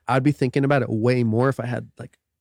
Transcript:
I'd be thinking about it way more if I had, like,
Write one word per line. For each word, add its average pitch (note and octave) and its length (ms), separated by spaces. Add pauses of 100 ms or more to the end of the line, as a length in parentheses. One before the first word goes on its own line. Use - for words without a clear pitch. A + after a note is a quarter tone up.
I'd C3 160
be D3 80
thinking C3+ 340
about C#3 160
it A2+ 80
way A#2+ 340
more A#2 260
if B2+ 100
I A#2 80
had, A#2 320
like, - 180 (240)